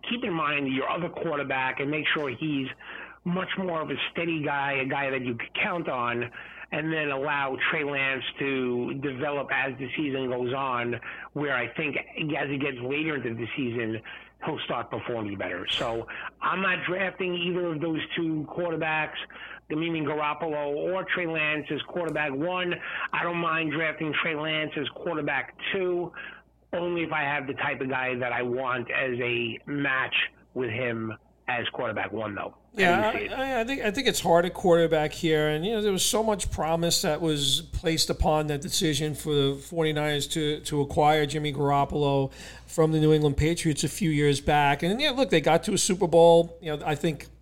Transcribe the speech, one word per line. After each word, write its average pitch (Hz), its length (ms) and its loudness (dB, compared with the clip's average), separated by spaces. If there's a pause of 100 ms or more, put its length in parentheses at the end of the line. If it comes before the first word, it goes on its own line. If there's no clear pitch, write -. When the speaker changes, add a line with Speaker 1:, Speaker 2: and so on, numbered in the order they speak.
(100)
Speaker 1:
keep 240 140 -4
in 202 80 -2
mind 147 400 -2
your 135 180 -2
other 170 180 -2
quarterback 135 680 -2
and 139 100 -2
make 151 160 -2 (100)
sure 147 160 -2
he's 139 360 -2 (580)
much 180 240 -2 (100)
more 175 220 -2
of 147 100 -6
a 139 60 -4 (140)
steady 170 320 -2
guy, 143 300 0 (100)
a - 20 0
guy 139 260 -2
that 131 120 -2
you 123 120 -2
could - 280 -10
count 175 260 -2
on, 120 400 -2 (440)
and 156 200 -2
then 151 180 0
allow 139 460 0 (140)
Trey 156 140 0
Lance 135 400 0 (160)
to 131 540 0
develop 139 580 -4
as 131 260 -2
the 131 180 -6
season 135 320 -2
goes 123 240 0
on, 120 460 -2 (360)
where 143 200 0
I 120 200 0
think 147 220 -2 (400)
as 139 140 -2
he 143 80 -2
gets 135 240 -2
later 151 320 -2
into 120 200 -4
the 117 120 -6 (100)
season, 117 440 -2 (440)
he'll 151 200 -4
start 120 260 -4
performing 107 480 -4
better. 90 320 -6
So 117 380 -2 (340)
I'm 175 180 0
not 185 180 0 (100)
drafting 185 460 -2
either 175 320 -2
of 156 140 -2
those 160 200 -2 (160)
two 160 340 -2
quarterbacks, 156 640 -2 (560)
meaning 160 340 -2
Garoppolo 147 680 -2
or 175 300 -2 (100)
Trey 175 140 0
Lance 151 420 0
as 147 120 -2
quarterback 151 500 -2
one. 175 420 -2 (380)
I 156 100 0
don't 170 160 -2
mind 160 320 0
drafting 156 420 -2 (100)
Trey 165 120 0
Lance 156 420 -2
as 139 120 -2
quarterback 147 680 -4 (180)
two, 180 400 0 (600)
only 175 300 -2
if 156 100 -4
I 156 100 0
have 143 240 -2
the 135 80 -6
type 139 260 -4
of 135 80 -2
guy 127 280 0
that 123 160 -2
I 120 100 -2
want 123 480 -2
as 131 300 0
a 120 460 -2
match 139 480 -2 (380)
with 123 160 -2
him 113 460 -4 (340)
as 120 240 -2
quarterback 107 400 -4
one, 104 220 -4
though. 90 200 -8 (220)
How - 0 -
do 196 60 4
you 180 60 6
Speaker 2:
Yeah, 214 240 4
Speaker 1:
see - 60 -2
it? 208 140 -6
Speaker 2:
I, 262 280 -2
I 226 40 0
think, 269 180 -4
I 214 100 0
think 254 160 0
it's - 120 0
hard 175 240 6
at 175 80 -2
quarterback 165 600 4
here. 151 360 2
And, 151 160 0
you 214 80 0
know, 214 80 0
there 208 120 2
was - 120 0
so 220 180 2
much 214 280 0
promise 170 520 2
that 160 180 0
was 151 420 2 (100)
placed - 380 0
upon 156 380 4
that 147 120 0
decision 151 540 0
for - 180 -4
the 139 220 4
forty-niners 151 760 0
to, 151 320 0
to 147 220 -2
acquire 151 420 6
Jimmy 151 280 -2
Garoppolo 143 800 2 (340)
from 160 260 4
the 156 60 4
New 156 140 8
England 151 240 6
Patriots 156 480 2
a 151 40 0
few - 220 0
years 143 300 4
back. 147 420 4
And, 196 180 2
yeah, 294 120 4
look, 254 180 2
they 165 100 8
got 165 240 6
to 214 80 0
a 190 60 2
Super 180 300 2
Bowl. 170 520 8
You 156 160 -4
know, 147 80 -8
I 156 120 0
think 160 320 -2 (140)